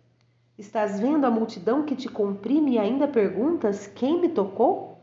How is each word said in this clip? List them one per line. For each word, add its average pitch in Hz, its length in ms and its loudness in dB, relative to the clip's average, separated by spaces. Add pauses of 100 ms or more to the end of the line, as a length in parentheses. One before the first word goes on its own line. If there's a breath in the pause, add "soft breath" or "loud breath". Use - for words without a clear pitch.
(580)
"Estás 202 400 -4
vendo 269 280 2
a 240 40 4
multidão 226 540 0
que 294 100 -4
te - 140 -6
comprime 233 640 0
e 233 60 2
ainda 247 280 2
perguntas: 220 800 0
'Quem 311 340 -2
me 349 100 2
tocou?'" 226 720 0